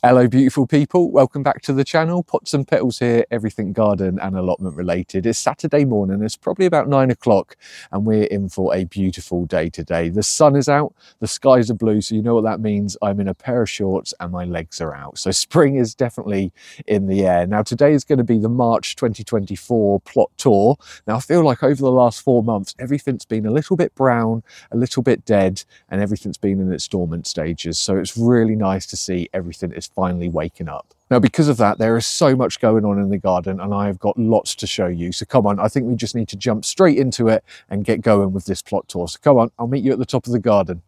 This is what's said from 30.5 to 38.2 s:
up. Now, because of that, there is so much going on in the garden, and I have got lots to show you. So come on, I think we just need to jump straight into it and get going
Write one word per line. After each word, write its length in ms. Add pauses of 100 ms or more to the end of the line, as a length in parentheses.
up. 240 (200)
Now, 80
because 280
of 100
that, 200
there 180
is 120
so 280
much 240
going 240
on 160
in 120
the 80
garden, 400
and 160
I 100
have 140
got 180
lots 380
to 100
show 220
you. 240
So 120
come 220
on, 140
I 80
think 180
we 100
just 200
need 140
to 60
jump 300
straight 320
into 300
it 160 (260)
and 160
get 160
going 320